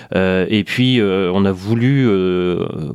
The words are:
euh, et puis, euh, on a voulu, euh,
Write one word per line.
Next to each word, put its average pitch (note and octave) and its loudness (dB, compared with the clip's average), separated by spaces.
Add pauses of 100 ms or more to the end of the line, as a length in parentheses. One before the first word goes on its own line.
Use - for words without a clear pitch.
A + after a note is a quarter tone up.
(140)
euh, F#2+ 0
et G#2 0
puis, B2+ 0
euh, F#2+ 0
on G2 2
a G2 2
voulu, A#2 0
euh, F2+ 0 (260)